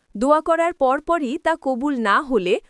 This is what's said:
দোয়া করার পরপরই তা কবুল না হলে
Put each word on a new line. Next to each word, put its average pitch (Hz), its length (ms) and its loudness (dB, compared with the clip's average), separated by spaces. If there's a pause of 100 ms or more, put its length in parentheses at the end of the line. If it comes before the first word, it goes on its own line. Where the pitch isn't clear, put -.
(160)
দোয়া 285 240 2
করার 330 320 0
পরপরই 294 680 -2
তা 320 220 -2
কবুল 269 360 -2
না 220 240 2
হলে 226 500 0